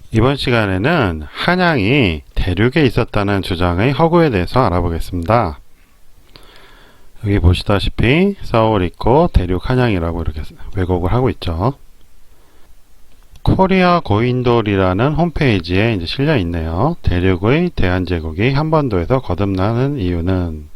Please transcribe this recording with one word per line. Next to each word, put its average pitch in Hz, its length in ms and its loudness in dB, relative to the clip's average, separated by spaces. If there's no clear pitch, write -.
이번 120 240 2
시간에는 107 880 0
한양이 135 960 0
대륙에 117 500 2
있었다는 101 560 0
주장의 90 480 0
허구에 160 400 2
대해서 98 300 0
알아보겠습니다. 90 1000 -2
여기 101 160 2
보시다시피 110 1040 2
서울 110 420 2
있고 135 480 2
대륙 90 360 0
한양이라고 92 540 0
이렇게 76 200 -4
왜곡을 90 360 -2
하고 123 180 2
있죠. 85 420 -4
코리아 180 560 4
고인돌이라는 117 1160 2
홈페이지에 113 800 0
이제 85 120 -4
실려 143 300 -2
있네요. 85 680 -2
"대륙의 95 680 2
대한제국이 90 840 0
한반도에서 135 680 0
거듭나는 101 800 -2
이유는?" 87 760 -2